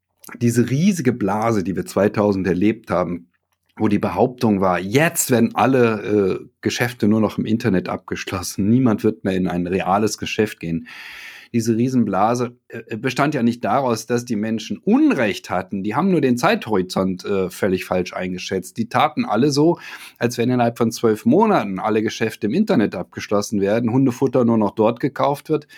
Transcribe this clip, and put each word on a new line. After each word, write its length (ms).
diese 280
riesige 440
Blase, 500
die 140
wir 100
zweitausend 600
erlebt 440
haben, 380
wo 120
die 100
Behauptung 640
war, 180
jetzt 520
werden 240
alle, 480
äh, 440
Geschäfte 480
nur 120
noch 180
im 60
Internet 440
abgeschlossen, 800
niemand 360
wird 200
mehr 100
in 140
ein 180
reales 500
Geschäft 440
gehen. 260
Diese 240
Riesenblase, 800
äh, 280
bestand 380
ja 80
nicht 220
daraus, 420
dass 180
die 120
Menschen 420
Unrecht 720
hatten, 320
die 120
haben 160
nur 100
den 160
Zeithorizont, 880
äh, 260
völlig 340
falsch 280
eingeschätzt. 640
Die 120
taten 360
alle 260
so, 280
als 200
wenn 120
innerhalb 280
von 120
zwölf 360
Monaten 520
alle 240
Geschäfte 440
im 80
Internet 400
abgeschlossen 680
werden, 320
Hundefutter 520
nur 140
noch 140
dort 280
gekauft 480
wird, 180